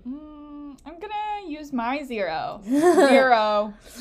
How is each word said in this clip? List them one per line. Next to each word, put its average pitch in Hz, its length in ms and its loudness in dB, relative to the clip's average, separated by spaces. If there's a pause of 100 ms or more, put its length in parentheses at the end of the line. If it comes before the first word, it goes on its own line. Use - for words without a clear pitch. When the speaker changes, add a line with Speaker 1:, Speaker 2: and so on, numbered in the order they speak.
Speaker 1:
Mm, 294 760 -16
I'm 320 120 -18
gonna 415 520 -8
use 294 240 -12
my 254 300 -4
zero. 196 600 -8
Speaker 2:
<laughs> - 20 -18
Speaker 1:
Zero. 254 1080 4 (280)